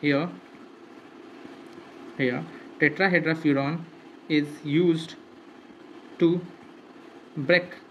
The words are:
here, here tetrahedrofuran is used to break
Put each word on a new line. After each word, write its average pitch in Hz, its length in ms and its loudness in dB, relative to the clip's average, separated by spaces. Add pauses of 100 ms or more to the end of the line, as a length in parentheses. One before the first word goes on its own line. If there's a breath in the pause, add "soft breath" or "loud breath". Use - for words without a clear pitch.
here, 147 240 2 (1900)
here 139 280 -2 (340 loud breath)
tetrahedrofuran 160 960 2 (520)
is 147 180 2 (300)
used 165 380 2 (1040)
to 170 140 6 (1160)
break 175 260 2 (160)